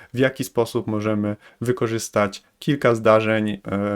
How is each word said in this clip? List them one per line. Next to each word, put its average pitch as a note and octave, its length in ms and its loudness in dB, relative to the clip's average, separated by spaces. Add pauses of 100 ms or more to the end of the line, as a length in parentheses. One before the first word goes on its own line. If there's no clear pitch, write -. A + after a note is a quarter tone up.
(140)
w A#2+ 60 -2
jaki C3 240 0
sposób A#2 440 -2
możemy G#2 480 -2 (260)
wykorzystać A2+ 840 -2 (160)
kilka C#3 360 2
zdarzeń, A2 540 4
e, G2+ 100 -6 (360)